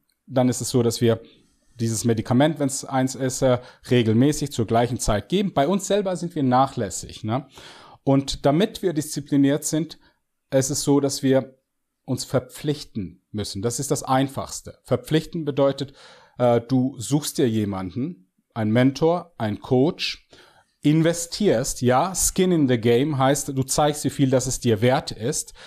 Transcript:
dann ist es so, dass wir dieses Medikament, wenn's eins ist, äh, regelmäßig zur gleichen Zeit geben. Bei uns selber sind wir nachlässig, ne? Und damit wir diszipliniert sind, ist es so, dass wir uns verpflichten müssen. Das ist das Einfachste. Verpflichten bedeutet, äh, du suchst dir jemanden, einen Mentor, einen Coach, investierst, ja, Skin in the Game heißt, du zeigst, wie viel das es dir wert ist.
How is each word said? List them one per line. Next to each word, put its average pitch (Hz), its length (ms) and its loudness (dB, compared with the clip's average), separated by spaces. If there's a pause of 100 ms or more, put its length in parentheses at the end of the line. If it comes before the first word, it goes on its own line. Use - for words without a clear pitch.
(260)
dann 127 220 0
ist 123 140 -2
es 117 80 -6
so, 120 140 2
dass 117 180 0
wir 113 180 2 (600)
dieses 113 260 -4
Medikament, 123 540 2
wenn's 139 260 -4
eins 131 300 -2
ist, 131 260 -4
äh, 123 180 4 (300)
regelmäßig 123 640 2
zur - 160 -2
gleichen 117 320 0
Zeit 104 280 -2
geben. 196 260 0
Bei 143 140 2
uns 196 200 -2
selber 196 280 -2
sind 170 200 -8
wir 147 80 -2
nachlässig, 123 800 -2
ne? 113 240 -4 (560)
Und 135 420 0
damit 165 380 2
wir 175 100 0
diszipliniert 143 720 0
sind, 156 340 -4 (540)
ist 135 180 2
es 143 140 -4
so, 143 160 4
dass 139 240 -2
wir 131 340 2 (480)
uns 127 200 -6
verpflichten - 960 -6 (100)
müssen. 101 300 -6
Das 120 180 -4
ist 139 100 -6
das 139 140 -2
Einfachste. - 800 -4
Verpflichten 156 600 -2
bedeutet, 139 480 0 (440)
äh, 120 240 4
du 131 380 0
suchst 143 380 -4
dir 131 120 2
jemanden, 107 800 -4 (260)
einen 107 180 -2
Mentor, 139 640 2
einen 107 220 -4
Coach, - 680 0 (540)
investierst, 156 1000 0
ja, 131 320 2
Skin 185 380 0
in 151 160 2
the 123 100 2
Game 120 400 2
heißt, 135 400 0
du 131 60 0
zeigst, 147 400 0
wie 139 60 0
viel 135 200 2
das 127 180 2
es 127 120 -4
dir 110 220 2
wert 127 300 2
ist. - 420 -6 (140)